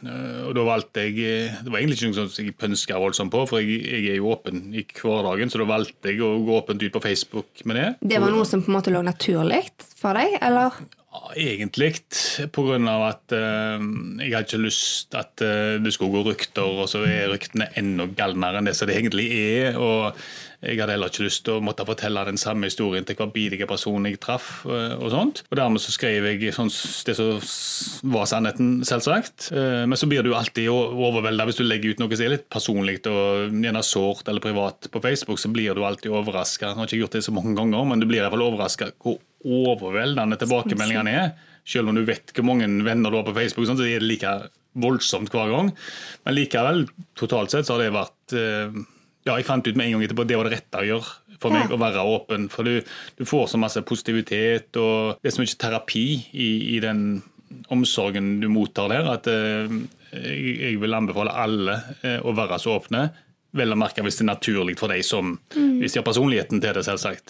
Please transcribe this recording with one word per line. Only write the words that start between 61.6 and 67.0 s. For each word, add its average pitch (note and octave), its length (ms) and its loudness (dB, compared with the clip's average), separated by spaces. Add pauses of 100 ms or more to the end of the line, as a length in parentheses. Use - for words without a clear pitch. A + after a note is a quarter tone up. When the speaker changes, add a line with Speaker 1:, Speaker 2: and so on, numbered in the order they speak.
Speaker 1:
eh, B2 180 -2
å A#2+ 120 -2
være F#2+ 280 0
så A2 160 0
åpne. C3 320 0 (440)
Vel B2+ 140 2
å G#2+ 80 2
merke G#2+ 240 0
hvis G2+ 160 -2
det - 80 0
er G#2 80 4
naturlig G2 480 0
for A2 80 0
deg F#2 160 0
som, F#2 340 -2 (160)
Speaker 2:
Mm. C#4 280 4
Speaker 1:
hvis - 100 -2
de - 80 2
har - 60 -4
personligheten A2+ 520 2
til G2+ 140 0
det, F#2 140 0
selvsagt. G2 440 -4